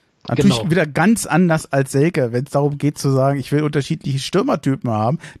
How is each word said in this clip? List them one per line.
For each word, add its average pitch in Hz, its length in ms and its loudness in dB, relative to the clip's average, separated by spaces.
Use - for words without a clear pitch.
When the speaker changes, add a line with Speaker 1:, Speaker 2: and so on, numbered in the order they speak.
Speaker 1:
Natürlich 120 340 4
Speaker 2:
Genau. 151 100 -4
Speaker 1:
wieder 175 160 2
ganz 165 400 2
anders 160 440 2
als 139 220 0
Selke, 139 400 0
wenn's 127 200 -4
darum 143 260 0
geht 143 180 -2
zu 139 140 -2
sagen, 135 280 2
ich 131 140 -6
will 147 100 2
unterschiedliche 147 580 -4
Stürmertypen 170 680 -2
haben, 110 280 0